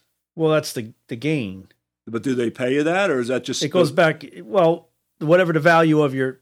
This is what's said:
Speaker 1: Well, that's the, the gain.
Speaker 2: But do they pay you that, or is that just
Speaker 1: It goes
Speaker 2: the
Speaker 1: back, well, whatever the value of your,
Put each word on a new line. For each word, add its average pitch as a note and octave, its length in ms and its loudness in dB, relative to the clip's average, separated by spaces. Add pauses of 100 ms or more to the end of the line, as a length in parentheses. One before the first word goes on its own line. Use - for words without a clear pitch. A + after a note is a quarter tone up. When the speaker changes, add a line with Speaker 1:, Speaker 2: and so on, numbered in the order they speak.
(340)
Speaker 1:
Well, D#3+ 160 0
that's D3+ 220 -2
the, A#2 200 -10 (160)
the B2+ 80 -12
gain. A2+ 520 -6 (380)
Speaker 2:
But A2 160 -8
do C3 120 -2
they A#2+ 160 -2
pay B2+ 240 -4
you D3 100 0
that, F#3 260 0
or C3 100 -2
is A#2 80 -4
that B2 160 -4
just C3 180 -8
Speaker 1:
It D3+ 60 -2
goes E3+ 220 2
Speaker 2:
the C3 60 -12
Speaker 1:
back, D#3 280 2 (180)
well, E3+ 460 0 (300)
whatever E3+ 340 4
the D#3+ 80 0
value E3 420 4
of C3+ 120 0
your, C3 280 -4